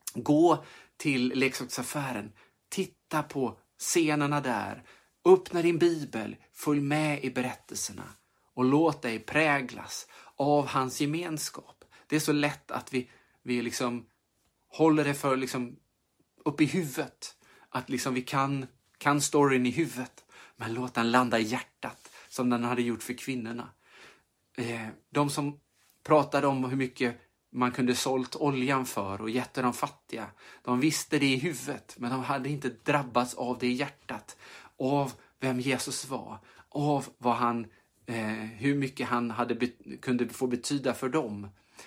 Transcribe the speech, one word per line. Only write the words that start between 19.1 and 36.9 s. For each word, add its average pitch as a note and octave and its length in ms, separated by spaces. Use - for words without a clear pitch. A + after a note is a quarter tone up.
storyn C3+ 440
i B2 40
huvudet. B2 560
Men A2 180
låt B2 200
den A#2 180
landa B2 280
i A2+ 40
hjärtat - 680
som B2 200
den A#2+ 140
hade A#2+ 180
gjort A#2 220
för B2+ 100
kvinnorna. A#2+ 560
Eh, A#2 300
de D3 200
som C#3+ 300
pratade C#3+ 440
om C3 160
hur B2+ 140
mycket B2+ 440
man B2 200
kunde B2 240
sålt C3 400
oljan C3+ 500
för G2+ 360
och A2 80
gett B2 240
till C3 100
de B2 100
fattiga. - 540
De B2 160
visste D3+ 400
det C#3 140
i C3 40
huvudet, C#3 600
men A#2+ 140
de C3 120
hade C3+ 260
inte C#3 200
drabbats B2 500
av B2 260
det B2+ 80
i B2 60
hjärtat. - 640
Av C3+ 360
vem B2+ 200
Jesus C3 500
var. A#2+ 280
Av D3 480